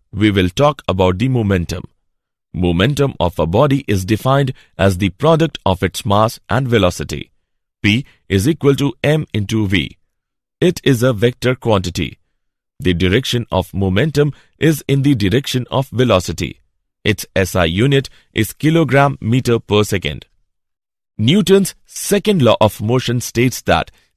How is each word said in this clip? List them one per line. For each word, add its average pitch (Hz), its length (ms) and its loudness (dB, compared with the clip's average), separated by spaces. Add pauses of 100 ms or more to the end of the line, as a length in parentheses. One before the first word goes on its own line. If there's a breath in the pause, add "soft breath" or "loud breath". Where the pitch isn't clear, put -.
(120)
we 107 180 2
will 95 200 2
talk 147 360 0
about 92 300 2
the 117 120 -2
momentum. 98 560 -2 (680)
Momentum 113 640 0
of 87 200 -2
a 80 80 0
body 131 420 0
is 98 160 -2
defined 131 480 -2 (240 soft breath)
as 95 220 0
the 98 100 0
product 160 560 0
of 95 180 -2
its - 220 -6
mass 104 340 0 (120)
and 127 180 -2
velocity. 90 640 -2 (520)
P 110 220 2 (240 soft breath)
is 98 180 0
equal 143 280 2
to 139 180 -2 (100)
M 151 300 0
into 107 340 -2
V. 92 300 -2 (640)
It 175 240 0
is 123 180 2
a 131 120 2
vector 123 400 -2
quantity. 92 640 -2 (600)
The 90 140 0
direction 95 580 0
of 92 220 -2
momentum 131 600 0 (240 soft breath)
is 151 280 0
in 139 160 0
the 143 120 2
direction 117 560 -2
of 135 180 -4
velocity. 92 720 -2 (420)
Its 104 220 -2 (100)
S 92 220 -2
I 90 80 2
unit 131 460 0 (240 soft breath)
is - 180 -2
kilogram 143 680 2
meter 117 360 0
per 104 260 0
second. 76 420 -6 (880)
Newton's 185 580 2 (120)
second 202 560 -2
law 110 180 4
of 107 220 0
motion 123 400 -2
states - 400 -2
that - 280 -2 (260)